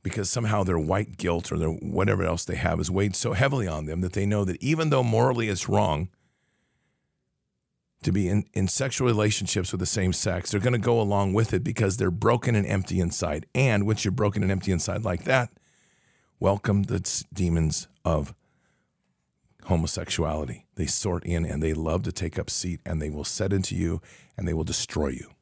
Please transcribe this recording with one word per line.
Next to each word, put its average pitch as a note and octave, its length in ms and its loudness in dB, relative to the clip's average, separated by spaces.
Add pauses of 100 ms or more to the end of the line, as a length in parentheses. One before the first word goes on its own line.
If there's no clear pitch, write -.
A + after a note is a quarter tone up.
Because - 280 -2
somehow G#2+ 320 0
their F2+ 160 2
white F2+ 380 -2
guilt E2+ 340 -2
or D#2+ 80 -2
their D#2+ 120 0
whatever F#2 520 0
else E2+ 220 -2
they - 120 -6
have E2 220 0
is D#2+ 120 -2
weighed F#2+ 260 0
so - 160 -2
heavily B2+ 340 0
on D2+ 200 -4
them E2 140 -4
that F2+ 120 -2
they G2 140 0
know G#2 180 2
that F2+ 180 -4
even D#3 280 0
though C3+ 120 4
morally A#2 460 2
it's F#2+ 200 -2
wrong F#2 400 2 (1900)
to F#2+ 100 2
be F#2 160 2
in, G#2 240 2
in F#2+ 160 0
sexual C3 380 0
relationships G#2 680 2
with F2 60 -4
the - 80 -2
same F#2 260 2
sex, F2+ 380 -2
they're G#2 100 0
gonna B2 180 2
go A#2 220 2
along G2+ 320 2
with A2 220 2
it F#2 100 0
because G#2+ 320 0
they're G2 140 0
broken A2+ 440 2
and G#2 120 2
empty F#2 340 0
inside. E2 540 -2
And A2+ 320 2
once A2 180 0
you're F#2+ 80 2
broken G2+ 300 0
and F#2+ 100 2
empty F#2+ 180 0
inside F2+ 320 0
like F2+ 220 -2
that, B2+ 260 2 (880)
welcome G2+ 460 2
the F2 200 -2
s-, - 280 -4
demons E2 560 0 (160)
of D2+ 300 0 (1300)
homosexuality. D#2+ 960 -2 (100)
They D2+ 120 -2
sort F2 380 -2
in E2+ 220 0
and D2 160 -2
they D#2+ 100 2
love D#2+ 300 0
to - 80 -4
take - 260 -6
up F2+ 140 -6
seat, F2+ 340 -4
and E2 160 -4
they D2+ 100 -4
will D2 120 -8
set F#2+ 300 -2
into F#2+ 240 0
you E2+ 260 -2 (340)
and F2+ 120 -4
they D#2+ 60 0
will D#2+ 100 -2
destroy - 440 -4
you. - 220 -8 (120)